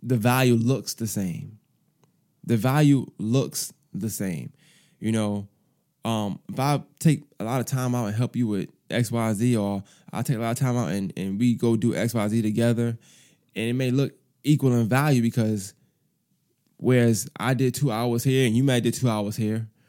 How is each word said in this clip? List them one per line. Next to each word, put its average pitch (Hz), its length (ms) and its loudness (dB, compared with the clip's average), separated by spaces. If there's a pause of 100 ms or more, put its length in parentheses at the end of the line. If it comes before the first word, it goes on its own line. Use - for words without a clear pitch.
the 123 140 0
value 123 380 4
looks 113 400 0
the 117 120 -6
same. 101 520 -6 (880)
The 117 120 0
value 139 600 4
looks - 540 -2 (200)
the 104 180 -6
same. 90 420 -6 (480)
You 110 120 -2
know, 104 360 -2 (560)
um, 107 360 -4 (100)
if - 80 -8
I 139 240 0 (160)
take - 260 2 (160)
a 101 40 -6
lot 127 160 -2
of 117 60 -4
time 127 280 -2
out 120 120 -2
and 101 80 -4
help 117 220 -2
you 120 100 0
with 101 220 -2 (220)
X, 110 200 -2
Y, 113 220 -2
Z, 117 240 2
or 101 260 -2 (300)
I - 80 -6
take 120 160 -2
a 107 40 -6
lot 117 100 -2
of 131 80 -4
time 123 180 0
out 101 140 -2
and, 98 260 -4
and 95 220 -6
we 120 160 2
go 113 220 2
do 117 180 0
X, 117 180 -2
Y, 107 160 -2
Z 110 140 0
together, 117 560 0 (580)
and 110 140 -2
it - 20 -2
may 127 180 -2
look 139 220 0 (320)
equal 135 300 4
in 117 120 2
value 131 360 2
because 110 500 -2 (1040)
whereas 120 640 2
I 123 160 0
did 123 200 0
two 139 160 0
hours 120 340 -2
here 131 220 4
and 110 80 2
you 123 80 4
might 131 180 4
did 117 120 0
two 127 160 0
hours 104 280 -2
here, 110 320 -2 (200)